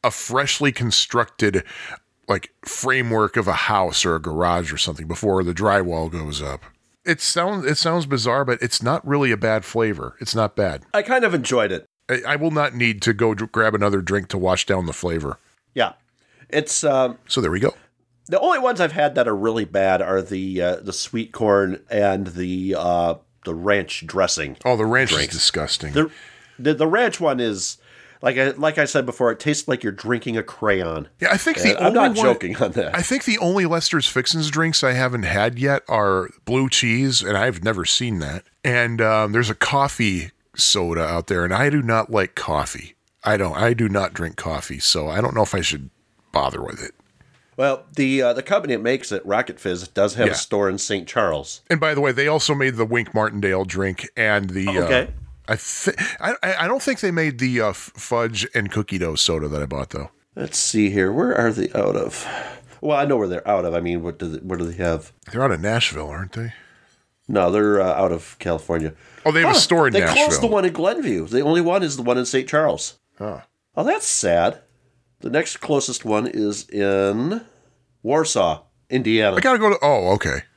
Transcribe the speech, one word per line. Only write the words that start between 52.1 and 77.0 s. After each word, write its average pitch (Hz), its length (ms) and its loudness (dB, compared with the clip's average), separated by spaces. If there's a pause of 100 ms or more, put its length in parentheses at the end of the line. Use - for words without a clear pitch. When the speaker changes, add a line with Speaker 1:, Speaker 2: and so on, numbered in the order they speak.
Speaker 1:
they 135 160 0
also 151 260 2
made 131 220 0
the 113 100 2
Wink 117 280 -2
Martindale 101 500 0
drink 92 520 -4
and 104 340 2
the, 95 180 -2
uh, 95 160 0
Speaker 2:
Okay. 127 260 2 (360)
Speaker 1:
I 110 100 0
thi-, - 360 -4 (280)
I, 220 220 -2
I, 185 120 -2 (100)
I 175 40 -2
don't 262 140 -2
think 262 180 -2
they 196 100 0
made 156 280 0
the, 123 220 0
uh, 107 100 2
f-, - 260 -12
fudge 117 580 -2
and 101 180 0
cookie 101 260 -2
dough 85 160 -2
soda 78 340 0
that 73 140 -4
I 71 40 -4
bought, 67 240 -6
though. 71 200 -10 (240)
Speaker 2:
Let's - 240 -8
see 107 320 2
here. 98 220 2
Where 196 240 0
are 117 160 2
they 117 200 -2
out 104 240 0
of? - 300 -6 (540)
Well, 147 180 0
I 143 60 2
know 143 140 2
where 101 100 0
they're 90 180 -4
out 98 180 2
of. 85 100 -2
I 85 60 2
mean, 85 220 -2
what 82 160 -8
do 87 100 -8
they, 78 100 -8
what 90 200 -6
do 87 60 -4
they 85 180 -8
have? 82 300 -2 (180)
Speaker 1:
They're 117 120 -2
out 135 100 2
of 80 80 -2
Nashville, 87 480 -2
aren't 87 240 -8
they? 113 220 -8 (720)
Speaker 2:
No, 92 220 4
they're, 104 300 4
uh, 92 120 2
out 92 180 2
of 82 280 -6
California. 80 560 -2 (300)
Speaker 1:
Oh, 151 80 4
they 160 100 4
have 330 80 4
a - 20 4
Speaker 2:
Huh, 349 80 6
Speaker 1:
store 165 260 4
in 123 60 2
Speaker 2:
they 101 80 4
Speaker 1:
Nashville. 82 260 4
Speaker 2:
closed - 160 2
the 240 40 0
one 208 180 2
in 175 80 0
Glenview. 160 540 -2
The 113 160 0
only 160 180 2
one 180 220 2
is 147 140 -4
the 131 60 -8
one 123 160 2
in 123 80 -2
Saint 131 220 -2
Charles. 147 500 0 (200)
Speaker 1:
Huh. 101 220 -8 (360)
Speaker 2:
Oh, 156 80 -2
that's 359 240 0
sad. 85 520 2 (600)
The - 100 -8
next 147 280 -2
closest 135 460 -2
one 110 220 0
is 104 440 -4
in 104 720 0 (600)